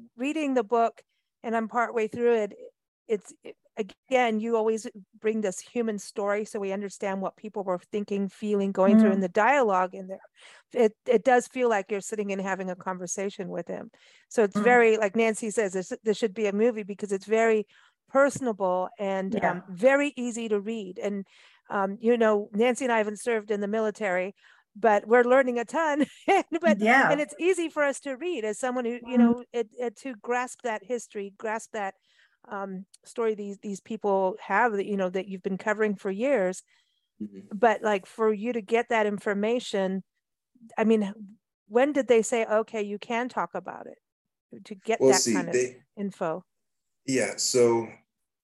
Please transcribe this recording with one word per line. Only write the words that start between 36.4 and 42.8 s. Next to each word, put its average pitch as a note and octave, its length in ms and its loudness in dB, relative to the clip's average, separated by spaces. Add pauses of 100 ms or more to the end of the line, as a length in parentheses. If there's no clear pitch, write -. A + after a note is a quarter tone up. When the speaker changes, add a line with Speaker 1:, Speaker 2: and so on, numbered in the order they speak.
Speaker 3:
Mm-hmm. G3+ 340 -14
Speaker 1:
But, G#3+ 280 2
like, G#3 240 0
for A3 260 0
you G#3+ 200 -4
to A3+ 80 -2
get A3+ 280 0
that A3 160 2
information, G3+ 960 -2 (760)
I A3+ 80 0
mean, G#3+ 280 2 (540)
when B3+ 260 2
did C4 140 0
they A#3 160 6
say, A3+ 220 -2
"Okay, A3 360 -2